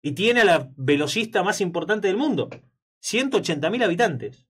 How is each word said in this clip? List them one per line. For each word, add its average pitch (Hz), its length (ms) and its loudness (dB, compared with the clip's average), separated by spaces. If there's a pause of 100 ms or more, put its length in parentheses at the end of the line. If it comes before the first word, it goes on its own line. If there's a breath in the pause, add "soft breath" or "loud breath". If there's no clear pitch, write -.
Y 143 100 -4
tiene 226 300 2
a - 20 6
la 160 320 4
velocista 147 640 0
más 208 180 -2
importante 190 480 -2
del 190 80 2
mundo. 233 340 -2 (500)
Ciento 254 380 -2
ochenta 165 320 -2
mil 247 120 -2
habitantes. 175 680 -2